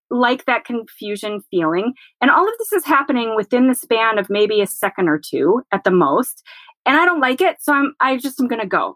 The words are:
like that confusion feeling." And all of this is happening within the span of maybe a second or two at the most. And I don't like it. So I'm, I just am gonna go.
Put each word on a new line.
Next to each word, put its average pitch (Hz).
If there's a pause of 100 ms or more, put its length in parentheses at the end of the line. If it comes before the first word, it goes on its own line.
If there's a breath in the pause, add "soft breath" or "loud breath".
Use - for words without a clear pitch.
(120)
like 247
that 240
confusion 214
feeling." 180 (280 soft breath)
And 254
all 330
of 453
this 453
is 370
happening 240
within 247
the 247
span 226
of 190
maybe 208
a 196
second 190
or 151
two 151
at 190
the 190
most. 180 (440 loud breath)
And 269
I 339
don't 349
like 262
it. 349
So 294
I'm, 277
I 262
just 262
am 254
gonna 220
go. 139